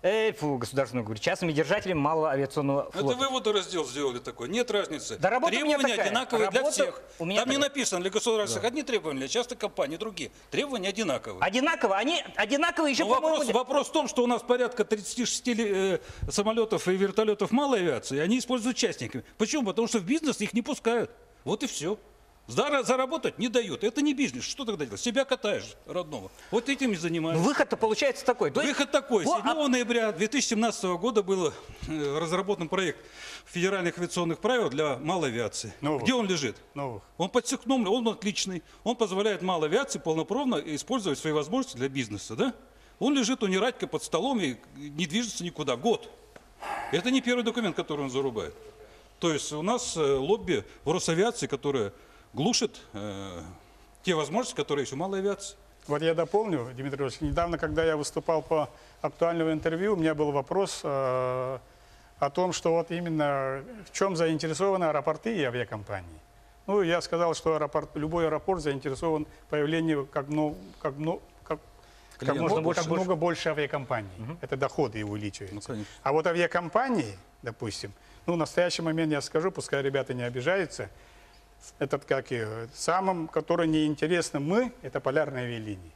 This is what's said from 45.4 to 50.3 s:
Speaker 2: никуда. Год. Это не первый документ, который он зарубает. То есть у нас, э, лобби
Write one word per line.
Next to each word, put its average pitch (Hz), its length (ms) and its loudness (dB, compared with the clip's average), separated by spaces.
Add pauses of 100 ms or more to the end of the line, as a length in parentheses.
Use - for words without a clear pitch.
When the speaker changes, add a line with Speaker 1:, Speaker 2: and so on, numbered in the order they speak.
Speaker 2:
никуда. 151 320 -4
Год. 175 340 0 (840)
Это 175 180 0
не 262 120 2
первый 247 200 2
документ, 226 320 0
который 151 280 -4
он 135 80 -4
зарубает. 120 440 -2 (640)
То 170 140 0
есть 143 200 -2
у 151 100 -6
нас, 220 340 -2
э, 160 40 -2
лобби 147 640 2 (200)